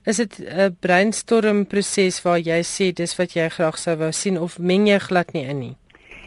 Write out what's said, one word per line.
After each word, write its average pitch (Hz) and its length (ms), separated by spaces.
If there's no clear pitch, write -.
is 220 120
dit 226 240
'n 180 400
brainstorm 208 840
proses 196 560
waar 175 160
jy 165 240
sê 185 320
dis 170 220
wat 180 160
jy 165 160
graag 160 300
sou 165 180
wou 160 160
sien, 190 280
of 170 180
meng 185 280
jy 202 120
glad 180 340
nie 151 120
in 139 140
nie? 123 180